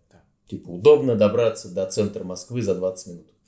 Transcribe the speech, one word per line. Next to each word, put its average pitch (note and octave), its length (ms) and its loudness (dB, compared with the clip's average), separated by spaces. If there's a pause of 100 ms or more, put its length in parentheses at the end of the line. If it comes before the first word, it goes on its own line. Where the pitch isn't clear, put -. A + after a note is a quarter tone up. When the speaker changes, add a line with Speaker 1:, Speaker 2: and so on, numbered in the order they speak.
(120)
Speaker 1:
Да. - 80 -20 (280)
Speaker 2:
Типа, E2+ 200 -12
удобно B2+ 480 4
добраться G#2 560 2
до F#2+ 140 -4
центра G2 380 -4
Москвы F#2 360 -8
за G2 140 -2
двадцать F#2 380 -4
минут. E2+ 140 -18 (220)